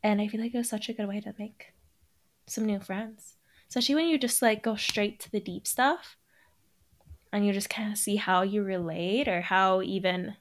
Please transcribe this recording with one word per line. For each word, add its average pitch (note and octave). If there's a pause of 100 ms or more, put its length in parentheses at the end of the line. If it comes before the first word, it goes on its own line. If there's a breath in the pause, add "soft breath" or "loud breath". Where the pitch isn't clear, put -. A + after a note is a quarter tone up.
And G#3
I G#3+
feel A3
like A#3
it B3
was A#3+
such G#3+
a A3+
good G#3+
way G3+
to G#3
make - (760)
some A3
new G#3
friends. G#3 (320 soft breath)
Especially C4
when D#4+
you D#4+
just, B3+
like, A3
go A3
straight -
to -
the G#3
deep F3+
stuff - (1160 soft breath)
and G#3
you G3+
just G3+
kinda G#3+
see -
how F#3
you G3+
relate F#3
or F3+
how F#3+
even F#3